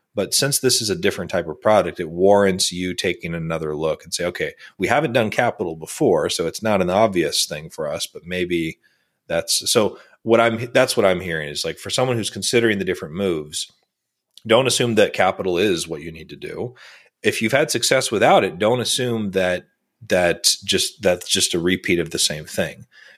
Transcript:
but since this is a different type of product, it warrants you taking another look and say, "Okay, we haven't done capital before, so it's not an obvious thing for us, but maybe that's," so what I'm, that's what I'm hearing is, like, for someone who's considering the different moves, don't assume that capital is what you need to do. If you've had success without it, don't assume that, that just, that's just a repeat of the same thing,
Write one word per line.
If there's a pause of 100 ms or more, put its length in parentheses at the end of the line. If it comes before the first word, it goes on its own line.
(140)
but
since
this
is
a
different
type
of
product,
it
warrants
you
taking
another
look
and
say,
"Okay, (240)
we
haven't
done
capital
before,
so
it's
not
an
obvious
thing
for
us,
but
maybe (480)
that's,"
so (240)
what
I'm,
that's
what
I'm
hearing
is,
like,
for
someone
who's
considering
the
different
moves, (760)
don't
assume
that
capital
is
what
you
need
to
do. (460)
If
you've
had
success
without
it,
don't
assume
that, (420)
that
just,
that's
just
a
repeat
of
the
same
thing, (320)